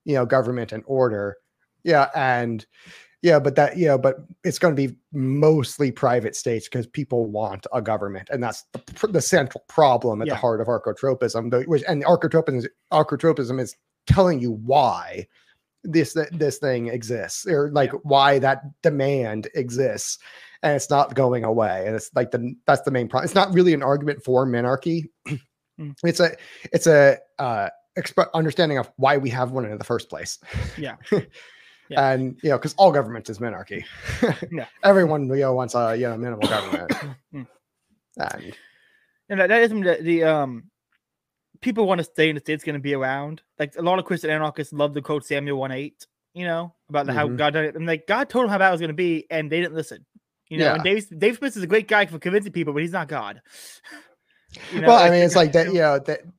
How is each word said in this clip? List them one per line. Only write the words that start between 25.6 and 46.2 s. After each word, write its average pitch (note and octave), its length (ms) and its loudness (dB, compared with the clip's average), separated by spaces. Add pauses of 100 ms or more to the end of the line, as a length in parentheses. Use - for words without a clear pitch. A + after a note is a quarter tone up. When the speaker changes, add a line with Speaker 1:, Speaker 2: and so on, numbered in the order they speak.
Speaker 2:
Mm. D3 240 -12
Speaker 1:
It's E3+ 160 0
a, E3 180 2 (340)
it's E3 140 0
a, C#3+ 320 8 (220)
uh, A2+ 280 -2 (300)
exp-, - 380 0
understanding D#3 420 0
of A#2+ 200 -4
why C#3 200 4
we C3+ 140 -2
have B2+ 220 -4
one B2+ 120 -4
in G#2+ 120 -10
the A2 60 -12
first - 260 -4
place. E2 280 -12 (400)
Speaker 2:
Yeah. C#3 200 -10 (120)
Speaker 1:
<laughs> G3+ 120 0 (680)
Speaker 2:
Yeah. C3+ 240 0
Speaker 1:
And, C3 300 -4
you D#3+ 60 0
know, C3 80 2
'cause C#3+ 200 -8
all F#3+ 160 8
government A#2 360 -4
is G2+ 100 -12
minarchy. G2 440 -10 (380)
<laughs> F3 300 -2
Speaker 2:
Yeah. D3 160 -10 (160)
Speaker 1:
Everyone, D#3+ 440 4
you C3 100 -2
know, C3+ 160 2
wants B2 220 -4
a, A2+ 220 0
you B2 100 -2
know, A2+ 100 -6
minimal A2+ 300 -4
government. G2+ 440 -4
Speaker 2:
<coughs> - 420 -12
Mm. C3+ 140 -14 (720)
Speaker 1:
And - 380 -10 (760)
Speaker 2:
And G3 100 -2
that, F#3 100 4
that A#3 140 4
is A#3 80 4
the, F#3+ 300 0
the, E3 220 0
um, D3 460 -2 (920)
people A3 260 0
wanna F3+ 160 0
stay D#3+ 260 0
in D3+ 60 -2
the C#3+ 60 -8
States, D3+ 220 -6
gonna D3 160 -6
be C#3 140 -4
around. C#3 480 -4 (180)
Like, D3 180 -8
a E3+ 40 -8
lot F3+ 180 2
of F3 60 -6
Christian D#3+ 240 -4
anarchists D#3 440 -4
love D3 200 -2
to C#3+ 80 -6
quote D3+ 240 -6
Samuel C#3+ 340 -4
one C3 120 -6
eight, C3+ 340 -12 (280)